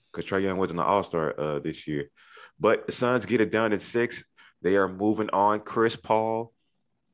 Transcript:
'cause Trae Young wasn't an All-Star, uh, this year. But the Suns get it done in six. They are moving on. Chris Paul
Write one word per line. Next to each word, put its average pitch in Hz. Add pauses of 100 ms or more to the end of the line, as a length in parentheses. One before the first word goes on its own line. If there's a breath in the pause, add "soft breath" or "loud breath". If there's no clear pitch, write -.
(100)
'cause 85
Trae 98
Young 95
wasn't 85
an -
All-Star, 87
uh, 76
this 78
year. 73 (500 loud breath)
But -
the -
Suns 123
get 110
it 104
done 110
in 95
six. - (380 soft breath)
They 92
are 95
moving 107
on. 104
Chris 113
Paul 113 (600)